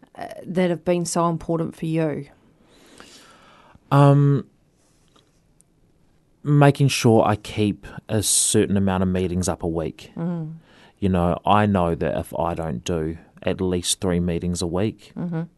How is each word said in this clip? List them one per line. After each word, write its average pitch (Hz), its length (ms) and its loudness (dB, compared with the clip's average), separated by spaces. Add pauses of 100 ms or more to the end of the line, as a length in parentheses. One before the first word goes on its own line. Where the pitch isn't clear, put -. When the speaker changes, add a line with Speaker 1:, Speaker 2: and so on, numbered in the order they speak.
(140)
Speaker 1:
uh, - 120 -14 (180)
that 185 240 0
have 165 160 -4
been 175 220 0
so 170 220 -2
important 165 460 -4
for - 120 -10
you? 160 400 -4 (1600)
Speaker 2:
Um, 143 540 6 (2000)
making 143 460 6
sure 113 380 4
I 104 100 2
keep - 500 -2 (220)
a 110 140 0
certain - 540 0
amount 95 260 0
of 92 60 0
meetings 90 400 -2
up 82 140 -6
a 90 60 -4
week. 82 480 -6
Speaker 1:
Mm. 165 380 -6 (440)
Speaker 2:
You 98 100 -2
know, 87 360 0
I 104 220 2
know 90 280 0
that 80 240 -4
if - 200 -8
I 82 160 -2
don't 78 300 -8
do 82 340 -4 (240)
at 90 180 -4
least 90 400 -4
three 90 200 0
meetings 87 420 -4
a 90 40 -2
week, 92 500 -4
Speaker 1:
Mm-hmm. 165 260 -6 (160)